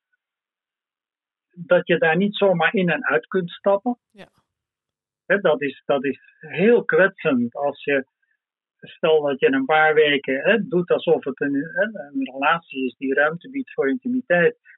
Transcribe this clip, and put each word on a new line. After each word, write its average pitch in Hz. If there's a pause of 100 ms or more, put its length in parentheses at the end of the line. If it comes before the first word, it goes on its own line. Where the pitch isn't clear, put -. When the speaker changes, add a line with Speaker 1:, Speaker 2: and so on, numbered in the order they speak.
(1600)
Speaker 1:
dat 175
je 165
daar 165
niet 208
zomaar 175
in 180
en 147
uit 156
kunt 180
stappen. 202 (120)
Speaker 2:
Ja. 196 (1000)
Speaker 1:
Hè, 196
dat 160
is, 135
dat 139
is 131 (200)
heel 196
kwetsend 156
als 143
je 139 (800)
Stel 156
dat 143
je 147
een 135
paar 156
weken, 143
hè, 196
doet 175
alsof 151
het 135
een, 143
hè, 139 (220)
een 135
relatie 139
is 120
die 135
ruimte 147
biedt 139
voor 139
intimiteit. 135 (220)